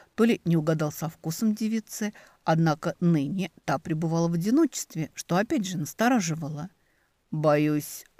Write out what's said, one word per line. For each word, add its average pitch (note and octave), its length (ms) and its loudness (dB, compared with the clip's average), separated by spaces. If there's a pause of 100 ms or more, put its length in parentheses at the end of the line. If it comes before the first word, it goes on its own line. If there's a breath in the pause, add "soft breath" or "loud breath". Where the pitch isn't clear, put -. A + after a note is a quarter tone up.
(160 soft breath)
то A3 80 4
ли A#3 200 2
не E3 140 2
угадал D#3 340 0
со - 160 -8
вкусом F#3 460 -4
девицы, G#3+ 600 -4 (300 soft breath)
однако D#3+ 560 2
ныне E3+ 520 0 (120)
та C#3+ 140 -2
пребывала E3 500 -2
в E3+ 60 -2
одиночестве, G#3 800 0
что - 240 -2
опять A3 300 0
же F#3 100 -6
настораживало. D#3+ 920 -2 (640)
«Боюсь», D3+ 720 0 (140)